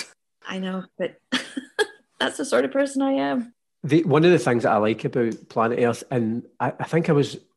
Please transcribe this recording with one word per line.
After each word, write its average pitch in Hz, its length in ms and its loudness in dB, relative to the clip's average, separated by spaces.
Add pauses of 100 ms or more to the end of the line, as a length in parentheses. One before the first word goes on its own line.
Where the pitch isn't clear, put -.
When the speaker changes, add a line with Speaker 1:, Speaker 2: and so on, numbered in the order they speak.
(480)
Speaker 1:
I 190 100 -8
know, 185 260 -8 (140)
but 180 180 -6 (140)
<laughs> - 880 -6
that's 269 200 -4
the 294 60 -6
sort 254 200 2
of 269 80 -6
person 277 300 -2
I 269 100 0
am. 269 400 -2 (320)
Speaker 2:
The, 156 200 4
one 156 200 4
of 175 80 8
the 160 60 6
things 120 240 0
that - 100 2
I 107 60 4
like 107 260 0
about 117 440 -2
Planet 117 320 0
Earth, 117 300 0
and 117 340 -2 (140)
I, 127 220 -2
I 131 40 -6
think - 240 0
I 165 40 2
was 143 240 2 (200)